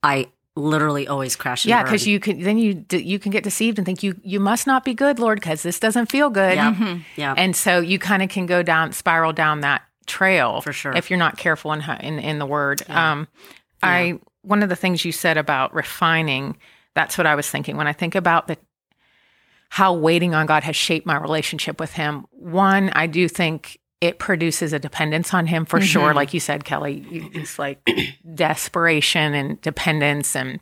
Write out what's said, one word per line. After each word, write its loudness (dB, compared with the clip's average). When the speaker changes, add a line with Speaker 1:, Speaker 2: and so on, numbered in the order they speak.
Speaker 1:
I 0
literally 0
always -2
crash -4
and 0
Speaker 2:
Yeah, 4
Speaker 1:
burn. 0
Speaker 2:
'cause 2
you 2
can, -4
then 2
you 2
de-, -4
you -4
can -4
get -2
deceived 0
and -2
think -4
you, -4
you -4
must 0
not 2
be -2
good, 2
Lord, 2
'cause -4
this -4
doesn't 0
feel 2
good. 4
Speaker 1:
Yep. 2
Speaker 3:
Mm-hmm. -2
Speaker 1:
Yep. -2
Speaker 2:
And 2
so 2
you 0
kinda 0
can -4
go 2
down, 2
spiral 0
down 0
that -2
trail 2
Speaker 1:
For -8
sure. -6
Speaker 2:
if -2
you're 0
not 0
careful -2
in, -4
in, -6
in -4
the -4
word. -2
Speaker 1:
Yeah. 2
Speaker 2:
Um, -4
Speaker 1:
Yeah. 4
Speaker 2:
I, 2
one 2
of 0
the 0
things 0
you -2
said 2
about 0
refining, 0
that's 0
what 2
I 4
was -2
thinking. -6
When -2
I -2
think -4
about 2
the, -6
how 4
waiting 2
on 2
God 4
has -4
shaped 0
my 0
relationship -4
with -6
him, -4
one, 2
I 2
do 2
think -4
it 0
produces -2
a -2
dependence -2
on 2
him 0
for 2
sure. 4
Speaker 3:
Mm-hmm. 4
Speaker 2:
Like 0
you 0
said, -4
Kelly, -4
you, -10
it's -10
like -6
<clears throat> -20
desperation 2
and -4
dependence 0
and -6